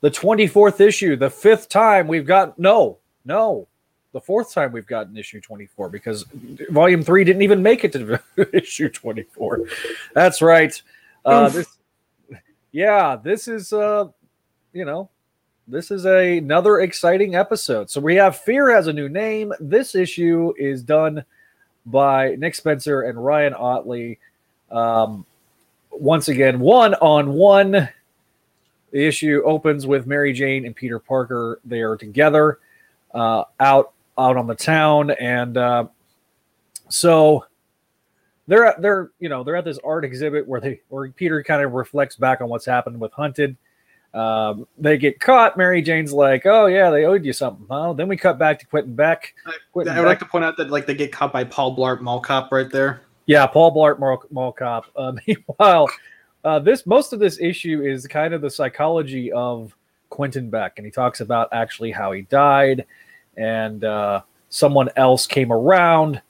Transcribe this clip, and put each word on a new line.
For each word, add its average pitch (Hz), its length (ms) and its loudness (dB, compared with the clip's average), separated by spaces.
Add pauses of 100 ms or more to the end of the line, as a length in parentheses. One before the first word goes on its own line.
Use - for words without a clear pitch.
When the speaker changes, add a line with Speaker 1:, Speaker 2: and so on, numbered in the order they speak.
Speaker 1:
The 147 80 4
twenty-fourth 208 720 4
issue, 202 340 4
the 131 140 -2
fifth 214 400 2
time 202 380 4
we've 156 180 -4
got, 180 320 2
no, 185 400 2 (260)
no, 170 440 -4 (460)
the 123 60 -12
fourth 214 320 -4
time 139 200 -2
we've 117 160 -14
gotten 107 280 -8
issue 107 240 -18
twenty-four, 101 500 -16
because 104 360 -10 (460)
volume 170 320 4
three 185 200 4
didn't 185 200 4
even 202 180 4
make 226 220 2
it 185 80 0
to 120 280 -4 (160)
<laughs> - 160 0
issue - 380 -2
twenty-four. 113 720 -10 (540)
That's 175 260 2
right. 160 400 4 (420)
Uh, 139 240 6
Speaker 2:
Oof. - 60 0
Speaker 1:
this, - 840 -14 (320)
yeah, 185 440 2
this 160 320 -6
is, 220 260 -10
uh, 208 320 0 (680)
you 175 120 -10
know, 165 220 -10 (600)
this 151 240 -10
is 185 160 -4
a, 180 320 4
another 175 400 2
exciting 185 560 0
episode. 139 560 -4
So 139 100 -6
we 160 140 0
have 190 220 4
Fear 262 340 0
Has 196 160 4
a 156 60 -4
New 147 140 -8
Name. 214 520 -6
This 190 340 -2
issue 170 640 -2
is 139 240 -6
done 151 420 0 (640)
by 135 540 0
Nick 156 160 -6
Spencer 143 480 -4
and 117 200 -8
Ryan 147 300 0
Ottley. 120 640 -6 (540)
Um, 110 560 -2 (640)
once 151 360 -2
again, 131 320 0
one-on-one. 190 1300 4 (1040)
The 139 140 0
issue 151 400 0
opens 151 400 0
with 135 220 -2
Mary 143 260 -2
Jane 135 320 -4
and 117 100 -14
Peter 117 240 -8
Parker. 120 640 -6
They 117 180 -8
are 110 140 -4
together, 147 640 2 (540)
uh, 113 300 -2 (160)
out, 135 320 4 (260)
out 127 200 2
on 120 100 -6
the 113 80 -6
town, 151 560 0
and, 123 460 -4
uh, 123 280 -2 (1040)
so 156 560 4 (1000)
they're 220 180 4
at, 196 160 2
they're, 196 380 -2
you 175 100 -10
know, 127 140 -8
they're 147 120 -6
at 175 100 -6
this 147 180 -10
art 156 200 -6
exhibit 143 440 -6
where 127 120 -6
they, 127 300 -10
where 135 200 -12
Peter 156 340 -4
kind 151 180 0
of 135 120 -4
reflects 131 420 -4
back 131 260 -2
on 120 80 -8
what's 117 160 -8
happened 123 340 -4
with 110 140 -8
Hunted. 143 420 -6 (580)
Um, 110 540 -4 (100)
they 151 200 0
get 139 240 -2
caught. 240 340 4
Mary 180 260 2
Jane's 160 300 -2
like, 139 340 2
"Oh 214 200 6
yeah, 185 240 4
they 151 160 2
owed 185 180 2
you 139 80 -6
something, 120 400 -8
huh?" 160 220 -6
Then 156 160 -6
we 196 80 -4
cut 170 200 0
back 156 220 0
to - 60 -20
Quentin 143 280 -6
Beck. 151 400 -2 (120)
Speaker 2:
I, 160 80 -12 (180)
Speaker 1:
Quentin 170 240 -6
Speaker 2:
I 170 60 -2
would 170 40 2
like 185 140 4
Speaker 1:
Beck - 80 -14
Speaker 2:
to - 40 -20
point 170 120 -2
out 160 140 -4
that, 151 120 -6
like, 143 160 -4
they - 100 -6
get 143 180 -6
caught 139 180 -4
by 127 140 -4
Paul 127 320 -6
Blart 127 240 -2
Mall 123 180 -6
Cop 135 320 -4
right 131 180 -2
there. 135 340 -2 (220)
Speaker 1:
Yeah, 147 220 6
Paul 165 260 4
Blart 147 260 2
Mall, 131 300 -2
Mall 127 220 -6
Cop. 117 360 -8 (100)
Uh, 131 220 -8
<laughs> - 80 -14
meanwhile, 180 600 2 (540)
uh, 156 160 0
this, 208 260 0
most 254 280 0
of 220 60 -10
this 196 200 0
issue 165 440 -4
is 135 220 -6
kind 156 280 -4
of 160 80 -6
the 143 80 -6
psychology 139 840 -4
of 120 420 -8 (360)
Quentin 131 400 -10
Beck, 104 260 -6
and 107 100 -18
he 107 60 -18
talks 123 300 -4
about 117 320 -2
actually 113 380 -8
how 101 200 -8
he 98 120 -10
died, 139 640 2 (520)
and, 110 480 -6
uh, 104 340 -2 (300)
someone 143 480 2
else 131 280 4
came 123 280 -2
around 156 760 2